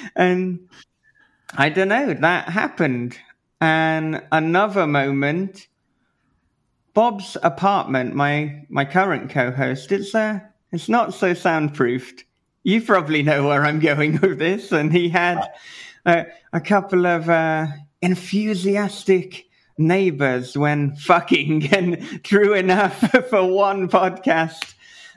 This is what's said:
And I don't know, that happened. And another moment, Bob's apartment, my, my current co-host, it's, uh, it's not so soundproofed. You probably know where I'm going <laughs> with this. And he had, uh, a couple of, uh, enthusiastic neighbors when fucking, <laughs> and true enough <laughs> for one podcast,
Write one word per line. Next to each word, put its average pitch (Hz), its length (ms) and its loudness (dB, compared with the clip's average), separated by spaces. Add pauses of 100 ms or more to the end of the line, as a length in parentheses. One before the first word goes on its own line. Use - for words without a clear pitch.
(140)
And 180 540 0 (880)
I 196 140 2
don't 190 180 0
know, 240 260 0
that 165 340 0
happened. 135 680 -4 (420)
And 160 680 0
another 180 560 2
moment, 143 800 -2 (1300)
Bob's 214 480 0
apartment, 165 720 0
my, 143 540 -2
my 139 160 -2
current 175 460 0
co-host, 131 600 -2
it's, 196 220 -4
uh, 214 260 0 (320)
it's 170 160 -6
not 220 260 0
so 185 200 0
soundproofed. 147 920 -2 (400)
You 220 180 2
probably 156 400 2
know 143 260 2
where 143 160 2
I'm 151 160 0
going 151 380 2
<laughs> - 20 -2
with 175 180 2
this. 175 340 -2
And 151 200 2
he 175 160 2
had, 175 320 0 (640)
uh, 170 200 2 (280)
a 165 80 -2
couple 190 460 0
of, 165 240 0
uh, 160 360 0 (360)
enthusiastic 196 1400 -2 (320)
neighbors 147 800 0
when 147 400 0
fucking, 156 720 0
<laughs> - 80 0
and 175 500 -4
true 208 300 4
enough 185 460 2
<laughs> 254 300 2
for 196 140 2
one 196 440 0
podcast, 180 840 0 (420)